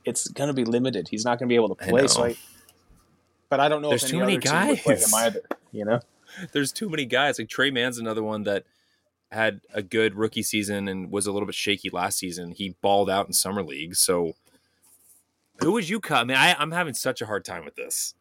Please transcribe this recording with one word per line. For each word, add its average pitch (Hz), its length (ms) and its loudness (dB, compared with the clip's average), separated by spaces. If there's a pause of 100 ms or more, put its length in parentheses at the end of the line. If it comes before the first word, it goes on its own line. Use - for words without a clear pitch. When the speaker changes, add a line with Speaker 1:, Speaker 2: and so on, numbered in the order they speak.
Speaker 1:
it's - 240 -4
gonna 143 240 -4
be 131 120 0
limited. 117 440 0
He's 107 160 -6
not 120 160 0
gonna 123 80 -2
be 120 80 4
able 107 180 2
to - 100 -10
Speaker 2:
I 95 40 -2
Speaker 1:
play, 127 180 4
so - 140 2
Speaker 2:
know. 120 80 2
Speaker 1:
I, 113 80 -4 (1120)
but 139 100 2
I 143 100 6
don't 151 140 0
know 147 60 -2
Speaker 2:
There's 127 160 2
Speaker 1:
if 262 60 -2
Speaker 2:
too 165 80 0
Speaker 1:
any 185 80 2
Speaker 2:
many 185 100 4
Speaker 1:
other 123 60 -2 (180)
team 208 80 4
would 294 100 4
play 110 160 4
him 104 60 2
Speaker 2:
guys. 107 140 4
Speaker 1:
either, 110 260 2 (320)
you 107 120 -6
know? 110 140 2 (280)
Speaker 2:
<laughs> - 260 -14
There's 143 180 0
too - 180 -6
many 156 160 -2
guys. 127 360 2
Like, 110 80 -8
Trey 135 240 0
Mann's 123 260 -2
another 113 240 -2
one 107 220 -2
that 101 180 0 (720)
had 110 280 0 (140)
a 107 80 -4
good 110 320 0
rookie 107 300 -2
season 101 420 -2
and 95 240 -6
was 101 160 -2
a 101 60 0
little 101 140 -2
bit 92 100 -8
shaky 98 340 -2
last 92 280 -2
season. 87 340 -8
He 95 280 -8
balled 101 300 4
out 95 160 2
in 92 60 -8
summer 95 320 -2
league, 76 320 -10
so 87 380 0 (1200)
who 156 140 4
would 214 160 0
you 220 100 -2
cut? 151 220 0
I 117 40 2
mean, 131 120 0
I, 160 180 6
I'm 147 160 -2
having 165 240 -4
such - 280 -4
a 110 40 -6
hard 104 180 -4
time 87 200 -10
with 73 100 -16
this. - 460 -8